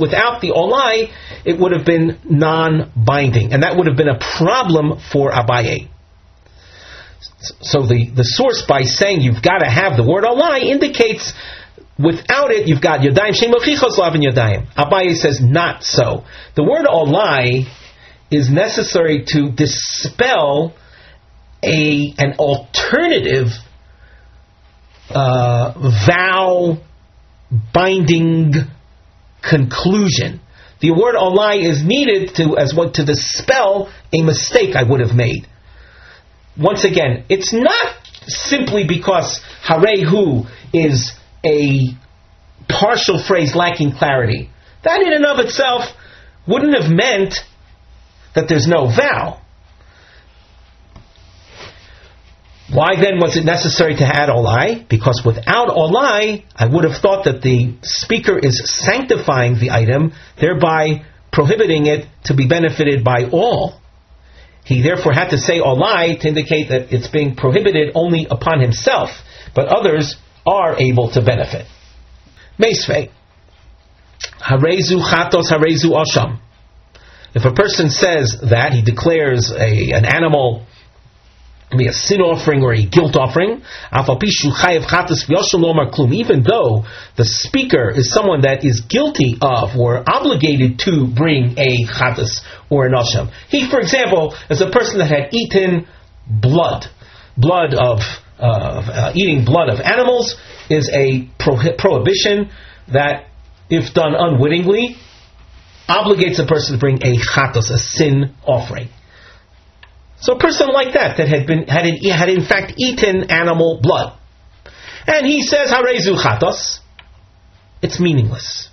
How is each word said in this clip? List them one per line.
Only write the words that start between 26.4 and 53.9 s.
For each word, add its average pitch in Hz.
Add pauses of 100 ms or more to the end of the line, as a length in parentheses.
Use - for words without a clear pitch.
binding 165 (880)
conclusion. 156 (400)
The 160
word 226
olai 190
is 143
needed 202
to, 156
as 147
what, 165
to 147
dispel 196 (200)
a 160
mistake 190
I 131
would 127
have 117
made. 117 (1120)
Once 196
again, 156
it's 190
not 330 (300)
simply 226
because 175 (220)
Hare 175
Hu 165 (280)
is 151 (300)
a 135 (720)
partial 208
phrase 165
lacking 170
clarity. 131 (340)
That 339
in 349
and 294
of 285
itself 247 (640)
wouldn't 269
have 156
meant 196 (1000)
that 160
there's 151
no 160
vow. - (3250)
Why 156
then 190
was 165
it 160
necessary 165